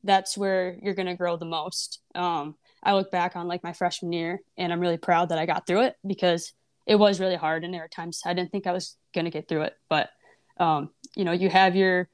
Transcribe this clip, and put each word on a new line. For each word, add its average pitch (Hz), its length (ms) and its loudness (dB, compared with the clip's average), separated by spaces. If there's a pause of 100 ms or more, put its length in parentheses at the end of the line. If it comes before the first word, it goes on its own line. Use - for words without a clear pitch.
that's 190 320 2
where 185 460 0
you're 196 120 -2
gonna 180 220 -4
grow 175 200 0
the 165 100 -10
most. 165 540 -6 (140)
Um, 165 420 -4 (240)
I 202 140 2
look 190 160 2
back 175 240 -2
on, 175 140 -8
like, 175 160 -6
my 170 80 -8
freshman 175 400 -2
year, 170 280 -4 (160)
and 180 160 -4
I'm 170 60 -2
really 175 200 0
proud 170 320 2
that 165 80 0
I 160 80 -2
got 170 200 -4
through 196 160 2
it, 254 140 0 (100)
because 175 460 -2 (340)
it 214 80 4
was 202 240 6
really 185 160 0
hard, 160 300 -2
and 180 100 -8
there 170 80 -8
were 160 60 -14
times 170 360 -10
I 175 100 0
didn't 180 180 -2
think 196 160 -4
I 180 40 0
was 180 240 -6 (160)
gonna 170 180 -2
get 151 180 -10
through 156 140 0
it. - 140 -4 (120)
But, 156 220 0 (480)
um, 156 320 2 (260)
you 202 80 0
know, 170 80 0
you 180 180 2
have 190 240 6
your 185 400 2